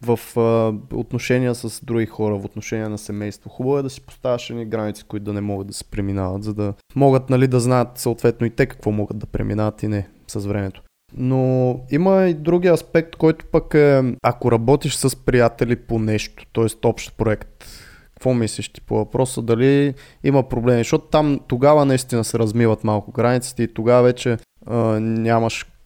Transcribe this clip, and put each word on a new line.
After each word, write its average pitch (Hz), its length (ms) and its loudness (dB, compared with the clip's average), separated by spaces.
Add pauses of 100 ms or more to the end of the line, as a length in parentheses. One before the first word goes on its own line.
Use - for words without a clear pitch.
в, 117 180 0 (160)
а, 113 360 2 (220)
отношения 123 600 -2
с - 300 -12
други 117 220 -2
хора, 104 320 -4
в 98 60 -12
отношения 110 440 -8
на 104 100 -8
семейство. 104 520 -10
Хубаво 135 280 -2
е 139 40 -4
да 131 80 -6
си - 100 -18
поставяш - 500 -6
едни 117 160 -8
граници, 107 380 -6
които 104 200 -10
да 104 80 -6
не 104 80 -4
могат 101 260 -6
да 104 60 -14
се - 120 -12
преминават, 98 600 -6
за 107 100 -6
да 104 200 -4 (220)
могат, 131 340 4
нали, 131 160 4
да 127 140 2
знаят 123 340 2
съответно 117 520 -2
и 113 40 -2
те 131 160 0
какво - 240 -6
могат 104 280 -4
да 101 80 -14
преминават 107 560 -4
и 113 60 -2
не 101 200 -4 (200)
с - 100 -8
времето. 101 440 -6 (320)
Но 127 600 0 (160)
има 190 340 2
и 175 100 2
други 170 340 0
аспект, 165 480 0
който 160 300 2
пък - 280 -2
е, 143 280 6 (200)
ако 120 300 0
работиш 123 420 2
с 131 220 -2
приятели 120 600 2
по 113 220 -4
нещо, 107 480 -4
т.е. - 400 -2
общ - 260 -4
проект. - 520 -4 (440)
Какво - 260 -2
мислиш 113 340 -4
ти - 120 -20
по - 160 -4
въпроса? 123 460 -2
Дали 135 520 2 (300)
има 139 180 4
проблеми? 120 380 2
Защото 151 260 0
там 151 420 2
тогава 143 360 4
наистина 127 400 0
се - 140 -4
размиват 110 460 2
малко 107 280 -2
границите 120 500 0
и 113 60 -2
тогава 120 340 4
вече, 123 340 2 (300)
а, 113 100 -4 (240)
нямаш 113 680 0 (200)